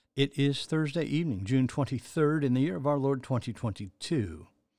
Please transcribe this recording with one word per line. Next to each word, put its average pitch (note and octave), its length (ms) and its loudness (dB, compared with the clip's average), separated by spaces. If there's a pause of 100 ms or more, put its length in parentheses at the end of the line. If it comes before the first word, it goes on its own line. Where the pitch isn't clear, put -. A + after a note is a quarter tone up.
(160)
It C#3 220 2
is C#3+ 300 2
Thursday D#3 380 0
evening, C#3+ 380 -2
June B2+ 240 2
twenty-third, D3 760 0
in B2+ 100 4
the B2+ 80 4
year D#3+ 140 0
of C3+ 100 -6
our D3 140 2
Lord C3+ 240 0
twenty A#2+ 280 -2
twenty-two. G2+ 960 -4 (340)